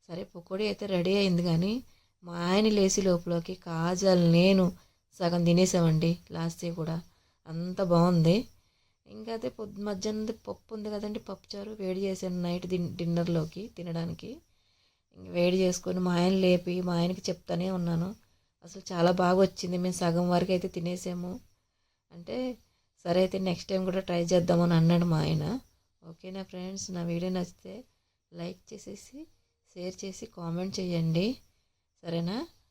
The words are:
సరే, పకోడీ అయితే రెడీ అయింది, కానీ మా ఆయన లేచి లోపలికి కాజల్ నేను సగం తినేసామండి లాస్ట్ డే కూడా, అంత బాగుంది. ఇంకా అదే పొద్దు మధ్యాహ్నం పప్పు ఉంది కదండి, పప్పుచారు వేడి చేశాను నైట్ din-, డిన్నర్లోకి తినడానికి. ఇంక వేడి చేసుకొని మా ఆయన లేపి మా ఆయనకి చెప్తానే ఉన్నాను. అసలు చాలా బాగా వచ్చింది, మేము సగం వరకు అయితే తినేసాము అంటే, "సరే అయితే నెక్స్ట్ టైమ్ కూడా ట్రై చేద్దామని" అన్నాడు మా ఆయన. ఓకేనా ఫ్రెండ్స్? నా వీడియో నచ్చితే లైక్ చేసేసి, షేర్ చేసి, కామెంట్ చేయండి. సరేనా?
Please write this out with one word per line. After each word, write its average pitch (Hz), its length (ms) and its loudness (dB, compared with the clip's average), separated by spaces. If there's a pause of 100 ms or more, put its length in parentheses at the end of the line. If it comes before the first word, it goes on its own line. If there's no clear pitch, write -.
సరే, 175 160 -10
పకోడీ 190 400 -8
అయితే 208 220 -4
రెడీ 185 280 0
అయింది, 185 280 4
కానీ 180 400 0 (420)
మా 175 100 -12 (120)
ఆయన 196 200 4
లేచి 202 360 4
లోపలికి 170 520 0
కాజల్ 175 760 2
నేను 180 400 6 (460)
సగం 175 260 0
తినేసామండి 170 760 4 (120)
లాస్ట్ 165 320 -6
డే 175 80 -6
కూడా, 165 260 -6 (500)
అంత 175 360 -6
బాగుంది. 170 540 6 (720)
ఇంకా 220 260 -12
అదే 226 160 -6
పొద్దు 202 320 -12
మధ్యాహ్నం 208 460 -4
పప్పు - 480 -12
ఉంది 214 160 -10
కదండి, 208 280 -8
పప్పుచారు 202 520 -14 (100)
వేడి 185 200 -4
చేశాను 185 420 -4
నైట్ 175 240 -4
din-, 175 300 -4
డిన్నర్లోకి 170 800 -2
తినడానికి. 170 600 -8 (800)
ఇంక 185 140 -20
వేడి 175 260 2
చేసుకొని 185 440 0
మా 180 140 0
ఆయన 175 180 4
లేపి 180 480 2
మా 180 160 -2
ఆయనకి 180 320 0
చెప్తానే 180 420 -4
ఉన్నాను. 175 380 -2 (560)
అసలు 190 180 -18 (100)
చాలా 175 180 4
బాగా 180 300 4
వచ్చింది, 185 360 0
మేము 180 180 -2
సగం 175 360 0
వరకు 180 220 2
అయితే 185 160 -2
తినేసాము 180 720 -8 (720)
అంటే, 226 460 -8 (460)
"సరే 175 160 2
అయితే 185 180 2
నెక్స్ట్ 185 300 -4
టైమ్ 190 160 0
కూడా 190 160 -2
ట్రై 175 240 0
చేద్దామని" 170 500 4
అన్నాడు 170 300 6
మా 165 140 2
ఆయన. 156 420 0 (480)
ఓకేనా 185 340 -12
ఫ్రెండ్స్? 185 480 -12
నా 175 120 -6
వీడియో 170 280 -4
నచ్చితే 185 540 -8 (480)
లైక్ 175 420 -12
చేసేసి, - 440 -18 (560)
షేర్ 185 300 -12
చేసి, 190 220 -12
కామెంట్ 175 540 -8
చేయండి. 175 560 0 (680)
సరేనా? 175 440 -4 (240)